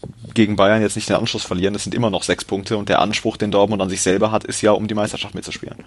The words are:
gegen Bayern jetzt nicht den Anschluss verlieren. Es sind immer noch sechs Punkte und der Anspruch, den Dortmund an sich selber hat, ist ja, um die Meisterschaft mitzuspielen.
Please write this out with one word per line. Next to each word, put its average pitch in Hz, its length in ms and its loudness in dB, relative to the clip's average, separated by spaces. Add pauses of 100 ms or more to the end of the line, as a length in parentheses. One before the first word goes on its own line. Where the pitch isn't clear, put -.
(340)
gegen 104 240 4
Bayern 104 240 6
jetzt 101 160 0
nicht 107 100 -6
den 101 80 2
Anschluss 110 300 -2
verlieren. 95 280 0
Es 98 100 -6
sind - 120 -6
immer 117 140 2
noch 95 140 -2
sechs - 200 0
Punkte 98 340 -4
und 98 120 -4
der 95 100 4
Anspruch, - 380 0
den 104 140 -2
Dortmund 101 300 4
an 92 80 -2
sich 95 120 -4
selber 101 300 2
hat, 110 120 0
ist - 180 -8
ja, 104 100 6
um 104 160 2
die 110 60 -4
Meisterschaft 104 420 -4
mitzuspielen. - 520 -12